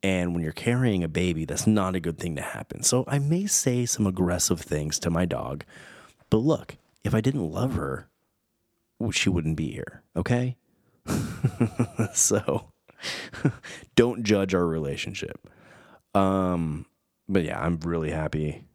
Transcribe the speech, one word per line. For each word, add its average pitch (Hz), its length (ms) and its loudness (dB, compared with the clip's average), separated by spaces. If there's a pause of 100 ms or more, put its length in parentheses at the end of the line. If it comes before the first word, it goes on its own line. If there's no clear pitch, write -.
And 90 300 2
when 85 100 0
you're 78 80 -2
carrying 117 520 2
a 82 40 0
baby, 80 380 0
that's 73 220 -2
not 95 280 2
a 92 40 0
good 82 180 -4
thing 82 180 -4
to 69 60 -6
happen. - 400 -10
So 127 260 2
I 143 120 0
may 165 260 0
say 123 400 0
some 107 220 0
aggressive 90 520 0
things 76 400 -4
to 85 120 0
my 85 140 2
dog, 73 380 -4 (680)
but 110 100 4
look, 143 380 -2 (260)
if 107 100 0
I 113 80 4
didn't 113 300 -2
love 120 240 -2
her, 69 340 -4 (920)
w-, 113 120 -2
she - 180 2
wouldn't 80 280 0
be 76 140 -2
here, - 320 -12 (120)
okay? 123 420 0 (480)
<laughs> - 100 -2 (960)
So - 580 0 (640)
<laughs> - 180 0 (440)
don't 120 280 6
judge 98 300 4
our 87 120 4
relationship. 80 800 -4 (680)
Um, 90 720 2 (440)
but 95 140 4
yeah, 78 180 -2
I'm 82 180 0
really 82 320 -2
happy 78 640 -2